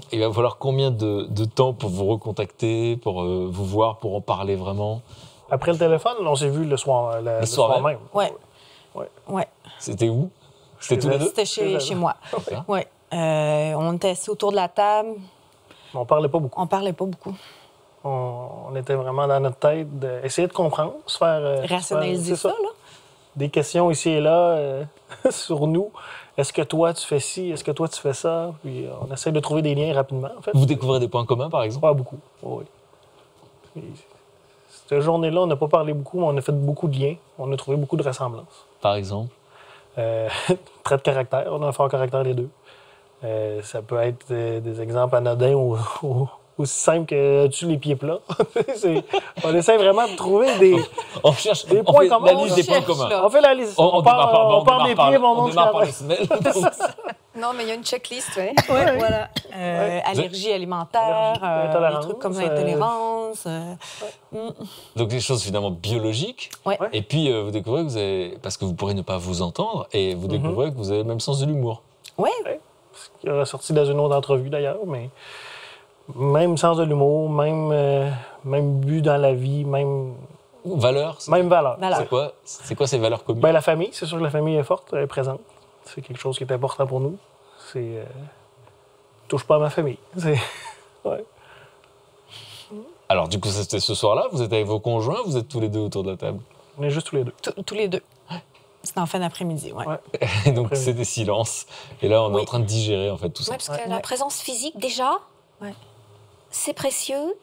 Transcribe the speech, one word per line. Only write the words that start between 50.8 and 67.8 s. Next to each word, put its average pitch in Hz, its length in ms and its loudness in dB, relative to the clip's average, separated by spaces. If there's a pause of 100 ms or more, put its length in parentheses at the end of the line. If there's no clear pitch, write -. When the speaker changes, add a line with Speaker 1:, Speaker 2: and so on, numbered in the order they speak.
Speaker 1:
On 147 100 8
cherche, - 340 0
Speaker 2:
des 190 200 6
Speaker 1:
on - 60 6
Speaker 2:
points 190 100 10
Speaker 1:
fait 185 60 6
Speaker 2:
communs. 226 180 4
Speaker 1:
la - 60 10 (120)
liste 185 120 2
des 180 80 6
points 277 140 4
Speaker 3:
On - 20 6
cherche, - 60 -2 (120)
Speaker 1:
communs. 123 100 0
Speaker 3:
là. 190 160 2
Speaker 2:
On 208 60 6
fait 277 100 8
la 277 140 10
liste. 226 240 -2
Speaker 1:
On, 160 60 8
on 180 140 6
Speaker 2:
On 165 40 4
part, 240 140 8
Speaker 1:
démarre 240 160 6
pas, 220 160 8
Speaker 2:
on 208 120 8
Speaker 1:
on - 40 0
Speaker 2:
part 254 200 8
Speaker 1:
démarre - 40 4
Speaker 2:
mes 240 80 2
Speaker 1:
par 147 120 8
Speaker 2:
pieds, 277 80 8
Speaker 1:
le, 262 60 6
Speaker 2:
mon 247 80 6
Speaker 1:
on 233 60 4
Speaker 2:
nom, 240 120 2
Speaker 1:
démarre 214 220 6
par 165 120 2
Speaker 2:
je 202 40 6
Speaker 1:
les 131 60 -6
semelles. 165 360 -2
<laughs> 294 100 2 (960)
Speaker 4:
Non, 233 200 -4
mais 233 60 -6
il 226 60 -4
y - 20 -6
a 226 40 -4
une 233 100 -10
checklist, 247 520 -8
ouais. 190 160 -4 (160)
Speaker 3:
Ouais, 269 60 2
Speaker 2:
Ouais. 269 240 4
Speaker 3:
voilà. 220 300 0 (260)
Euh, 175 340 -2 (100)
Speaker 2:
Ouais. - 80 -4
Speaker 3:
allergie 190 460 -2
alimentaire, 180 480 -2
Speaker 2:
Allergie, 220 440 0
Speaker 3:
euh, 160 260 0
Speaker 2:
intolérance, 156 360 2
Speaker 3:
des 175 40 -6
trucs 214 120 -8
comme 190 140 -2
Speaker 2:
euh, 190 40 -4
Speaker 3:
l'intolérance. 220 1080 -2
Euh, 170 280 -8 (580)
Speaker 2:
Ouais. 220 160 -10
Speaker 3:
mm. - 20 -10 (460)
Speaker 1:
Donc 113 120 0
des 113 120 -4
choses 117 240 -2
finalement 101 260 -2
biologiques. 110 800 -4 (160)
Speaker 3:
Ouais. 196 140 0
Speaker 2:
Ouais. 202 120 -2
Speaker 1:
Et 110 100 -4
puis, 143 280 0
euh, 110 140 0
vous 104 80 -6
découvrez 110 300 -2